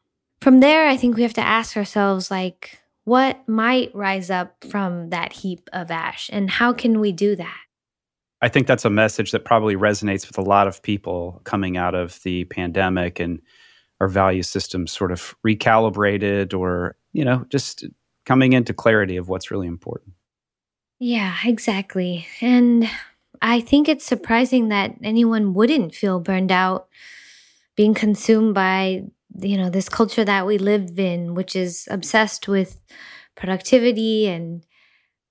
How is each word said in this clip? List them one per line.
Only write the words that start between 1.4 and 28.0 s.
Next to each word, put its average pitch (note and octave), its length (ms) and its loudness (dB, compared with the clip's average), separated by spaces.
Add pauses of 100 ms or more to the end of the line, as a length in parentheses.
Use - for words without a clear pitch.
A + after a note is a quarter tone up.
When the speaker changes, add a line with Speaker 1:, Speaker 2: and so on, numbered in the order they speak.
Speaker 1:
ask A3+ 340 0
ourselves, G3 540 -2
like, F#3 480 -8 (260)
what C4 420 2
might A3+ 480 0
rise F#3+ 360 -4
up F3+ 340 -6
from F3 460 -6
that F3 240 -6
heap - 400 -10
of E3+ 160 -10
ash, E3 420 -8
and G3 160 -2
how A#3+ 240 0
can A3+ 280 0
we G#3 120 0
do G3+ 240 0
that? F3 220 -14 (800)
Speaker 2:
I A#2+ 80 2
think C3 180 2
that's B2+ 180 2
a A2+ 60 4
message G#2+ 400 0
that - 140 -4
probably A2 300 2
resonates G2+ 520 0
with - 100 -12
a G2 60 -4
lot G2 240 4
of F#2+ 160 -6
people F2 640 -6
coming F#2+ 320 -4
out F2+ 180 -2
of F2+ 300 -6
the F2+ 200 -4
pandemic F2+ 720 -4
and E2+ 220 -6 (600)
our F#2+ 80 0
value F#2+ 340 2
systems F2+ 500 -6
sort F2+ 200 -4
of - 220 -10 (120)
recalibrated G#2 1120 0
or, F2+ 380 -4 (160)
you D3+ 120 -2
know, B2+ 240 0
just - 380 -6 (400)
coming C3 260 4
into A#2+ 220 2
clarity G#2 420 2
of F2+ 120 -8
what's F#2 220 -8
really F#2+ 160 -6
important. - 460 -12 (840)
Speaker 1:
Yeah, A3 460 -4
exactly. F#3+ 800 -2 (140)
And A#3+ 480 4 (520)
I A#3+ 200 2
think C#4+ 280 4
it's D4 160 0
surprising A#3+ 640 0
that G3+ 340 -2
anyone A3 520 2
wouldn't A3 400 2
feel F#3 260 -2
burned F#3 320 0
out, F#3 360 0 (880)
being G#3 180 4
consumed G#3+ 600 2